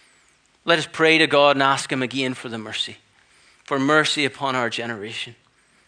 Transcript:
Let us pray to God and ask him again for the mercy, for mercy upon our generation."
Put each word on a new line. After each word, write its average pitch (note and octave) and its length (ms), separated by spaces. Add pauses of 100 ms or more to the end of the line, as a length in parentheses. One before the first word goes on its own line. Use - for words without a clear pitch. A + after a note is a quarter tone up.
(640)
Let E3 140
us D3 80
pray D#3+ 320
to D#3 80
God C#3+ 300
and C#3 60
ask C3+ 280
him C3 140
again B2+ 300
for C3 140
the A2+ 100
mercy, G#2+ 400 (640)
for C#3 160
mercy D3 440
upon C3+ 300
our B2 160
generation." A2+ 640 (540)